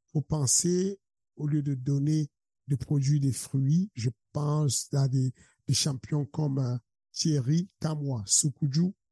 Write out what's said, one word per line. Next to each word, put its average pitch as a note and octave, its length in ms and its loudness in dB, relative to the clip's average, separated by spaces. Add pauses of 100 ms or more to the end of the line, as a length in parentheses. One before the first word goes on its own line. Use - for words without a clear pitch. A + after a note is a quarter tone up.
(120)
Faut D3+ 100 0
penser, F3 800 0 (360)
au D3 120 -6
lieu D3+ 140 2
de C#3+ 120 -2
donner, C#3+ 560 0 (380)
de C#3 80 0
produire C#3+ 460 0
des C3+ 120 2
fruits, D3 640 0
je A#2 140 -2 (220)
pense D3 640 0
à C3+ 140 2
des, C3 260 0 (340)
des C3+ 60 0
champions C#3+ 520 -2
comme, C#3+ 340 -2
euh, B2 180 -2 (340)
Thierry D#3 580 0 (100)
Kamwa C#3+ 460 -4
Sukudju, D#3 680 2 (180)